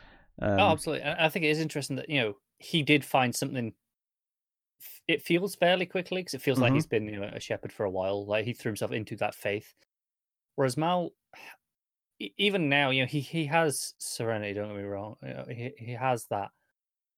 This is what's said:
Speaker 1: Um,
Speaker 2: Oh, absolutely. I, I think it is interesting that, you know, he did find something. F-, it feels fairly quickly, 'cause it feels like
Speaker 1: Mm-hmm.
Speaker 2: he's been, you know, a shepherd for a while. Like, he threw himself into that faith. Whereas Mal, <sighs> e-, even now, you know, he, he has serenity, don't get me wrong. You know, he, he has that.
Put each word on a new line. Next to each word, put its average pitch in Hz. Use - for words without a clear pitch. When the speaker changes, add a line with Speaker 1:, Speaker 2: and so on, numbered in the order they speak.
Speaker 1:
Um, 101
Speaker 2:
Oh, 196
absolutely. 147
I, 160
I 160
think 165
it 151
is 151
interesting 143
that, -
you 143
know, 107
he -
did 147
find 127
something. 123
F-, -
it 165
feels 180
fairly 180
quickly, 185
'cause -
it 131
feels 131
like 123
Speaker 1:
Mm-hmm. 131
Speaker 2:
he's 156
been, 110
you 107
know, 101
a 110
shepherd -
for 110
a 98
while. 98
Like, 104
he 120
threw -
himself 107
into 113
that -
faith. -
Whereas 135
Mal, 170
<sighs> -
e-, -
even 196
now, 139
you 131
know, 127
he, 147
he 160
has 160
serenity, 107
don't 104
get 104
me 101
wrong. 101
You 131
know, 127
he, 120
he 120
has 123
that. 101